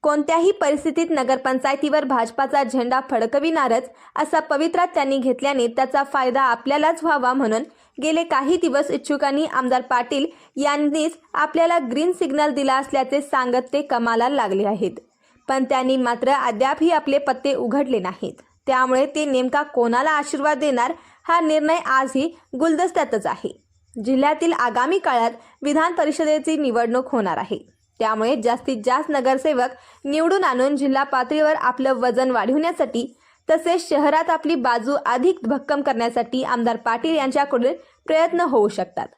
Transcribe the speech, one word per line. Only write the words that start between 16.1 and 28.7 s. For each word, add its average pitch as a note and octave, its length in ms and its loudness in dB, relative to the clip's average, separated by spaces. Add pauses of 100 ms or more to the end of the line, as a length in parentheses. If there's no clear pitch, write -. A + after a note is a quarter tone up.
अद्यापही C4 580 0
आपले D4+ 280 2
पत्ते C4+ 360 -2
उघडले B3+ 440 0
नाहीत. F#3 340 -6 (340)
त्यामुळे B3+ 400 2
ते D4+ 180 -4
नेमका C4 380 0
कोणाला B3+ 480 0
आशीर्वाद D4 480 0
देणार C4 340 0 (320)
हा E4+ 160 2
निर्णय D#4 360 2
आजही C4+ 600 0 (240)
गुलदस्त्यातच D#4+ 680 0
आहे. - 360 -6 (420)
जिल्ह्यातील D4 480 2
आगामी B3 460 0
काळात A#3+ 320 0 (320)
विधान D#4 300 0
परिषदेची D#4 640 0
निवडणूक B3 560 0
होणार G3 240 -2
आहे. - 360 -8 (260)
त्यामुळे A3 440 0
जास्तीत B3+ 420 -2